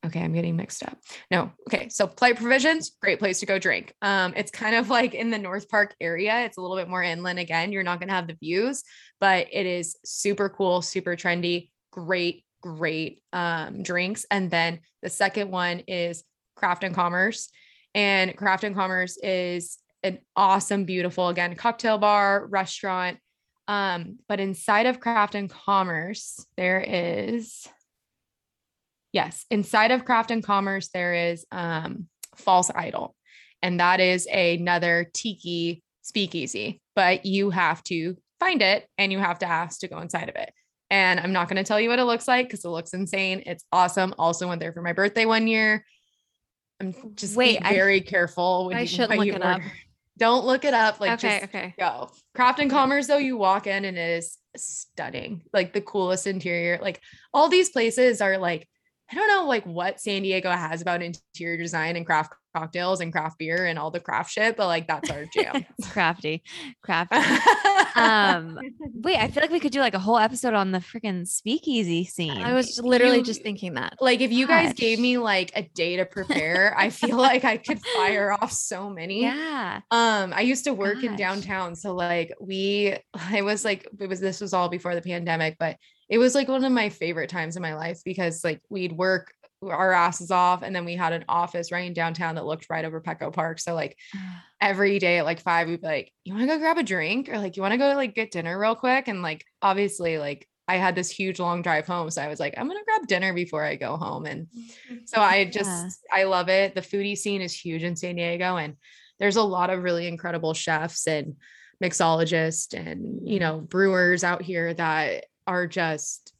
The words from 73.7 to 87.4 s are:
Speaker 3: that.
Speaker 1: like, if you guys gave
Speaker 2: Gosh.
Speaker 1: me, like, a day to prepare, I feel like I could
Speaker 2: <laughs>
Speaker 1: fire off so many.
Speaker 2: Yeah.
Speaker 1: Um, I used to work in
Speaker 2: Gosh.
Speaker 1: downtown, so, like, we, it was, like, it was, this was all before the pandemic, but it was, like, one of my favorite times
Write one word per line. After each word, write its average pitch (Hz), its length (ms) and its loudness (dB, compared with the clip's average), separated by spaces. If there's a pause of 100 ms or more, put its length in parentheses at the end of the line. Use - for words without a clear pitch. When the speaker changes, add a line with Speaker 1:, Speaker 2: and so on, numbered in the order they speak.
Speaker 3:
that. 123 260 -4
Speaker 1:
like, 254 220 4
if 254 100 2
you 254 160 2
guys 330 260 6
gave 226 260 0
Speaker 2:
Gosh. - 20 2
Speaker 1:
me, 247 160 2
like, 196 380 0
a 208 80 -2
day 175 340 -2
to 185 80 2
prepare, 185 720 0
I 196 120 4
feel - 280 -2
like 254 260 6
I 226 140 2
could - 240 -6
Speaker 2:
<laughs> 480 160 -4
Speaker 1:
fire 208 340 2
off 208 220 -2
so 196 360 -6
many. 190 340 -4
Speaker 2:
Yeah. 277 580 -4 (100)
Speaker 1:
Um, 220 420 4
I 180 80 -2
used 254 240 2
to 285 80 0
work 202 300 0
in 233 80 -2
Speaker 2:
Gosh. 202 80 -6
Speaker 1:
downtown, 190 560 -4
so, 185 180 -8
like, 175 460 -2
we, 196 560 0 (380)
it 202 100 2
was, 208 220 0
like, 196 240 -2 (100)
it 196 80 -6
was, 185 140 -4
this 190 180 -4
was 190 140 -6
all 180 160 2
before 175 260 -4
the 170 60 -4
pandemic, 165 580 -2
but 165 160 -2 (360)
it 220 80 4
was, 254 160 6
like, 285 120 2
one 262 160 2
of 262 80 2
my 226 180 2
favorite 160 420 -4
times 165 240 -6